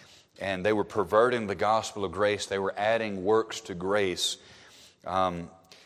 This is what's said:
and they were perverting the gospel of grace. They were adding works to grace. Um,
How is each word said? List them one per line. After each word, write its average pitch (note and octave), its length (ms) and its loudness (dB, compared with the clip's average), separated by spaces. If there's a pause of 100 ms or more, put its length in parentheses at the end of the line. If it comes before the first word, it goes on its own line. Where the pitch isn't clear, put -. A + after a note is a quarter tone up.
(400)
and F#2 240 -2
they G#2 80 4
were G#2 120 0
perverting A2 640 2
the G2 80 -2
gospel G#2+ 480 0
of F2+ 80 -2
grace. G2+ 340 0
They G2 140 -2
were F#2+ 160 -2
adding G#2 480 0
works A2 380 2
to G2 120 -10
grace. F#2 600 0 (680)
Um, F2+ 460 -2 (340)